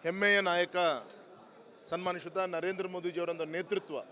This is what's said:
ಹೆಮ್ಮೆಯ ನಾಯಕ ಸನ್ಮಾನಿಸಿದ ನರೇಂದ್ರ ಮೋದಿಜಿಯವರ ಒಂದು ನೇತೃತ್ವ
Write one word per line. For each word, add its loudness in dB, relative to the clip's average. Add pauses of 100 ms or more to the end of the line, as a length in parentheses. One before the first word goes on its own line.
ಹೆಮ್ಮೆಯ 4 (100)
ನಾಯಕ 2 (1120)
ಸನ್ಮಾನಿಸಿದ -4 (160)
ನರೇಂದ್ರ -2
ಮೋದಿಜಿಯವರ -4
ಒಂದು -4
ನೇತೃತ್ವ -4 (160)